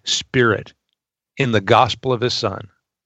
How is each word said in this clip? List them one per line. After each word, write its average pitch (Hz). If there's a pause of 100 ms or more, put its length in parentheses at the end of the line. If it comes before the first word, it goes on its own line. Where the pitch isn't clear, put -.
spirit." - (640)
In 135
the 107
gospel 113
of 117
his 120
Son. - (380)